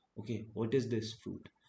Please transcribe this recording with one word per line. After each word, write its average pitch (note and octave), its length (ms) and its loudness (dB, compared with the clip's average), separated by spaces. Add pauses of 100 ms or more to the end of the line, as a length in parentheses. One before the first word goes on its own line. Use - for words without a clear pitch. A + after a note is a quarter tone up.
(200)
Okay, G#2+ 340 -2
what A2+ 220 2
is A#2+ 120 6
this A2+ 360 0
fruit? - 260 -6 (200)